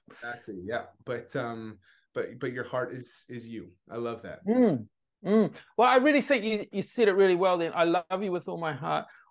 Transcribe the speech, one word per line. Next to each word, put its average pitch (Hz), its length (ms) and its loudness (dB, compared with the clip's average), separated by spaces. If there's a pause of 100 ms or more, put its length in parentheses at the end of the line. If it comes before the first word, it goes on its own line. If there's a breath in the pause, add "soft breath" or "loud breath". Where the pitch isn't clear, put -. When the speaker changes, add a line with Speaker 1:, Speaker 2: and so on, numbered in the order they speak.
(120)
Speaker 1:
Exactly. 117 520 -14
Yeah. 113 220 -6 (200)
But, 120 300 -8
um, 113 440 -8 (340 soft breath)
but, 120 260 -6
but 127 140 -6
your 123 120 -6
heart 127 280 -4
is, - 360 -14
is 120 180 -12
you. 107 240 -12 (180)
I 113 80 -10
love 117 260 -8
that. 85 220 -16
Speaker 2:
Mm, 202 420 2 (380)
mm. 202 300 2 (220 loud breath)
Well, 233 100 6
I 247 80 6
really 277 260 4
think 247 220 0
you, 214 280 -2
you 196 120 -4
said 233 240 2
it 196 60 4
really 190 220 6
well 180 220 4
then. 165 160 -2
"I 170 120 4
love 180 360 0
you 202 100 -4
with 175 160 -4
all 180 120 -6
my 160 140 -4
heart. 151 320 -4 (260 soft breath)